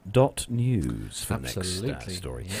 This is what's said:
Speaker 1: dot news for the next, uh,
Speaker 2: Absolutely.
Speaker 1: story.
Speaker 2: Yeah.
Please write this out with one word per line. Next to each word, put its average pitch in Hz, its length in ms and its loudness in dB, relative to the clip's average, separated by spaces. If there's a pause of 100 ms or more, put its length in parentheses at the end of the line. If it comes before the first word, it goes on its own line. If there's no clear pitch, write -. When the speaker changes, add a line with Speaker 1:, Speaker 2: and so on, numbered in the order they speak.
Speaker 1:
dot 127 400 6
news 92 760 0
for - 100 -2
the 117 80 -2
next, 65 160 -6
uh, - 20 0
Speaker 2:
Absolutely. 92 540 -4
Speaker 1:
story. 92 340 -6
Speaker 2:
Yeah. 95 140 -6